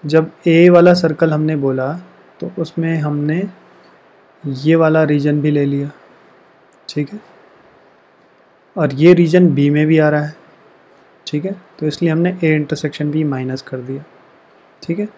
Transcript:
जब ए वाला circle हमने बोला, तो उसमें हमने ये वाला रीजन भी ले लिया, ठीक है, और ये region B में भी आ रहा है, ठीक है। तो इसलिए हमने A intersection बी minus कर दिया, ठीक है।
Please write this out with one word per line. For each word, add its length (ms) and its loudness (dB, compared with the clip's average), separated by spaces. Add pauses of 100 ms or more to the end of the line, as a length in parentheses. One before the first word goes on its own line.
जब 260 0 (160)
ए 220 6
वाला 260 8
circle 380 0
हमने 240 -2
बोला, 360 -4 (480)
तो 180 -10
उसमें 400 -4
हमने 440 -4 (1000)
ये 320 -2
वाला 280 2
रीजन 360 0
भी 100 0
ले 160 0
लिया, 240 -4 (1000)
ठीक 240 -6
है, 80 -14 (1600)
और 180 -2
ये 200 6
region 400 4
B 160 2
में 160 2
भी 120 2
आ 100 2
रहा 140 0
है, 140 -10 (920)
ठीक 180 -6
है। 120 -8 (220)
तो 80 -6
इसलिए 240 -2
हमने 200 0 (140)
A 100 2
intersection 560 -4
बी 140 -2
minus 380 -6
कर 160 -12
दिया, 260 -10 (800)
ठीक 160 -6
है। 200 -6